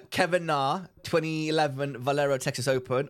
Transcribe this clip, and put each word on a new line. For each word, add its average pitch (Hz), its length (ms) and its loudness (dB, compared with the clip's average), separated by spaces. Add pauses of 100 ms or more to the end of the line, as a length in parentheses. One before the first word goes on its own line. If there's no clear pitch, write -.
(100)
Kevin 175 360 2
Na, 151 400 0 (180)
twenty 156 440 0
eleven 143 480 0
Valero 143 420 2
Texas 131 280 -4
Open, 127 420 0